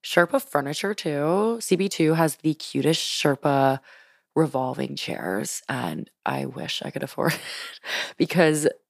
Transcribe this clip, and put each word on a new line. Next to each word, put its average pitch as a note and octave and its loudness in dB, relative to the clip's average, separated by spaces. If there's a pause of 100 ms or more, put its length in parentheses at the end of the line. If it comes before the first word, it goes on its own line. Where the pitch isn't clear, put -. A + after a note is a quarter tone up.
Sherpa F3 2
furniture D3+ -2
too. F3 0
C F#3 2
B F#3+ 0
two D#3+ 2
has D#3+ 2
the D#3 0
cutest D3 0
Sherpa C#3 2 (560)
revolving C3+ 0
chairs, - -6
and G#2 -4 (160)
I C3+ -2
wish - -8
I - -6
could - -8
afford - -2
<laughs> - -2
it - -8 (760)
because D#3 4 (220)